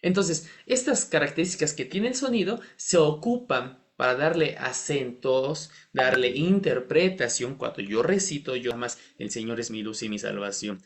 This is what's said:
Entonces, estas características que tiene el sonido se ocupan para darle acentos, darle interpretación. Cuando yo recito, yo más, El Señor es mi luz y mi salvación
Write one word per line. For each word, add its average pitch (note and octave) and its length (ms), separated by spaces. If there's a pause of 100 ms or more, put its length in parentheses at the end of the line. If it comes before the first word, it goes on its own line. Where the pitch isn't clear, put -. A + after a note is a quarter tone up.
Entonces, F3+ 460 (180)
estas B3+ 380
características D#3 680
que - 100
tiene G3 240
el B3+ 60
sonido A#3 460 (160)
se - 220
ocupan D3+ 840 (120)
para B2+ 180
darle D3+ 420
acentos, C3 1120 (220)
darle B2+ 360
interpretación. C#3+ 1300
Cuando A#2+ 260
yo G#2 200
recito, D3+ 520
yo A#2+ 220
más, A#2+ 220 (200)
El G#2 120
Señor A2+ 300
es A2+ 100
mi A2 120
luz G#2+ 200
y A2+ 60
mi G#2+ 100
salvación G2+ 680